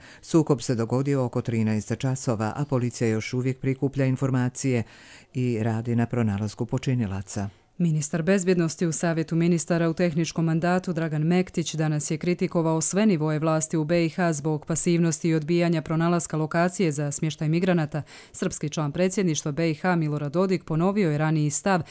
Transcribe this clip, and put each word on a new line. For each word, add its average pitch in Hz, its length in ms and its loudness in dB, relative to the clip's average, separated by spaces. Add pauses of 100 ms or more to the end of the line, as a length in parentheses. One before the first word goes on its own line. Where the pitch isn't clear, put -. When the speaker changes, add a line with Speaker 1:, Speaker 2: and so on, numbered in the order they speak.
(220)
Speaker 1:
Sukob 151 380 2
se - 140 -2
dogodio 127 500 0
oko 123 160 -2
trinaest 110 580 0
časova, 117 580 -2
a 147 80 -4
policija 123 440 -2
još 110 260 -2
uvijek 127 260 -2
prikuplja 135 460 -2
informacije 127 760 0 (520)
i 123 280 0
radi 117 340 -2
na 120 100 2
pronalasku 107 600 -2
počinilaca. 104 840 -4 (320)
Speaker 2:
Ministar 165 420 0
bezbjednosti 180 640 2
u 160 60 0
Savjetu 165 440 -2
ministara 170 520 2
u 165 60 0
tehničkom 170 500 0
mandatu 170 480 0
Dragan 156 300 -2
Mektić 175 520 0
danas 156 360 0
je 160 80 -2
kritikovao 170 640 0
sve 190 260 2
nivoe 156 320 2
vlasti 160 380 0
u 156 80 2
B 170 200 2
I 165 40 0
H 170 240 0
zbog 151 340 -2
pasivnosti 170 640 2
i 160 60 4
odbijanja 165 480 2
pronalaska 165 540 0
lokacije 170 560 0
za 143 200 -4
smještaj 156 360 -2
migranata. 165 540 0 (300)
Srpski 175 380 -4
član 147 220 -2
predsjedništva 180 600 0
B 165 180 0
I 156 40 -2
H 180 220 0
Milorad 147 360 -2
Dodik 185 320 0
ponovio 180 460 2
je 147 80 0
raniji 151 320 2
stav 185 400 2